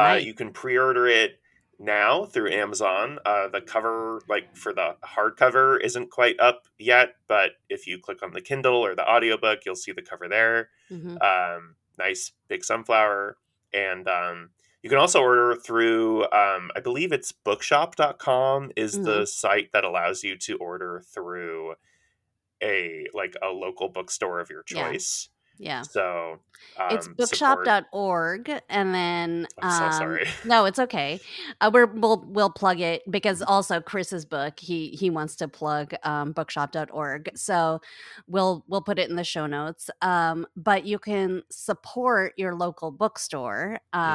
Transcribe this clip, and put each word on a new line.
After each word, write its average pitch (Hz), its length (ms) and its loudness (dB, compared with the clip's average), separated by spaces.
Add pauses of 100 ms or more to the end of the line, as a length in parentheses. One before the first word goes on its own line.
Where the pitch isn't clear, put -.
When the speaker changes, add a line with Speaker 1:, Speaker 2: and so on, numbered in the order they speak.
(160)
Speaker 1:
Nice. 95 100 2
Speaker 2:
you 110 80 -8
can 107 200 -8
pre-order 127 540 4
it 113 320 4 (400)
now 107 460 2
through 104 260 -2
Amazon. 104 760 0
Uh, 101 220 2
the 95 140 -4
cover, 113 680 -4
like, 104 280 -4
for 104 180 -8
the 87 300 -2
hardcover 127 760 4
isn't 120 300 -4
quite 120 280 2
up 123 280 4 (100)
yet, 123 380 4 (120)
but 101 240 4 (180)
if 98 180 -8
you 92 120 -10
click 95 240 -12
on 87 100 -12
the 92 80 -10
Kindle 127 440 2
or 92 100 -2
the 87 140 -2
audiobook, 110 560 2
you'll 92 100 -6
see 92 160 -10
the 90 100 -12
cover 87 260 -14
there. 113 420 2 (220)
Speaker 1:
Mm-hmm. 175 300 -12
Speaker 2:
Um, 87 540 0 (220)
nice 92 340 -4 (160)
big 95 160 -8
sunflower. 107 760 0 (360)
And, 95 340 -4
um, 87 420 -4 (340)
you 110 60 -14
can 139 100 4
also 175 220 4
order 120 340 4
through, 113 760 0
um, 98 440 2
I 104 60 -6
believe 139 300 -4
it's 135 200 -4
bookshop 147 640 0
dot 147 240 0
com 135 580 0
is 110 160 -2
the 101 60 -4 (180)
Speaker 1:
Mm-hmm. 104 80 2
Speaker 2:
site 101 480 0
that 101 100 2
allows 90 400 -2
you 98 140 -6
to 98 200 -8
order 90 480 -10
through 85 680 -10 (880)
a, 92 500 -4
like, 95 280 -6
a 95 60 -4
local 95 420 -6
bookstore 90 500 -6
of 85 100 -8
your 78 200 -18
Speaker 1:
Yeah. - 220 -6
Speaker 2:
choice. - 380 -6 (300)
Speaker 1:
Yeah. 127 220 -8
Speaker 2:
So, 87 580 -4 (520)
Speaker 1:
It's 185 160 -4
Speaker 2:
um, 175 80 -18
support - 20 -6
Speaker 1:
bookshop 277 480 0
dot 208 260 4
org, 185 560 -2 (220)
and 190 240 0
then, 170 540 -2 (120)
Speaker 2:
I'm 185 120 -2
so 170 140 2
Speaker 1:
um, 160 80 0
Speaker 2:
sorry. 160 420 -2
<laughs> - 100 -16
Speaker 1:
no, 226 200 6
it's 190 120 0
okay. 180 420 -2 (400)
Uh, 214 140 6
we're, 240 140 10
we'll, 214 400 2
we'll 196 240 2
plug 185 280 2
it 165 300 0
because 190 320 0
also 190 400 2
Chris's 180 420 -6
book, 147 360 -6
he, 165 300 -6
he 180 200 -2
wants 156 280 -4
to 160 100 -6
plug, 151 560 -4
um, 147 280 -2
bookshop 147 420 -4
dot 156 180 -4
org. 147 440 -8
So 165 460 0 (460)
we'll, 185 400 0
we'll 190 160 -2
put 202 160 -2
it 170 100 -2
in 170 60 -4
the 175 80 -4
show 156 240 -4
notes. 147 420 -6 (140)
Um, 170 420 0 (100)
but 190 300 0
you 202 140 -4
can 190 500 -2
support 220 880 -2
your 185 160 -4
local 175 380 -6
bookstore, 165 880 -4 (140)
um, 175 80 0 (140)